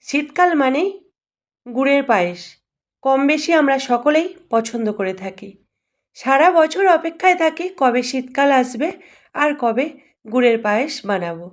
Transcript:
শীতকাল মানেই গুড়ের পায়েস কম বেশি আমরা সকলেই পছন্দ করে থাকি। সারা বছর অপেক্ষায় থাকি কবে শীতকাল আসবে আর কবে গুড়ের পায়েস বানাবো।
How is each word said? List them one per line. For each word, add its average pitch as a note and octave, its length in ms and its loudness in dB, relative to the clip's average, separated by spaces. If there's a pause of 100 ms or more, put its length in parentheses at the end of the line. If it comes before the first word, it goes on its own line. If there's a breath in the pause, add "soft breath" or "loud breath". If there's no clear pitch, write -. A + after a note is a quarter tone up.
শীতকাল D4 500 0
মানেই C#4+ 340 0 (760)
গুড়ের C4+ 400 0
পায়েস F3+ 360 -2 (640)
কম C4+ 240 2
বেশি D4+ 260 0
আমরা C#4+ 280 4
সকলেই D4 460 0 (220)
পছন্দ A3+ 420 -2
করে F#3+ 240 -6
থাকি। F#3+ 340 -14 (680)
সারা C#4 340 2
বছর E4 380 2
অপেক্ষায় E4 500 2
থাকি D#4+ 260 -2 (120)
কবে B3 260 2
শীতকাল C4 500 -2
আসবে B3+ 360 0 (460 soft breath)
আর D4 200 2
কবে A#3+ 300 -2 (400 soft breath)
গুড়ের A#3 340 2
পায়েস A3+ 340 -2 (120)
বানাবো। F3 480 -6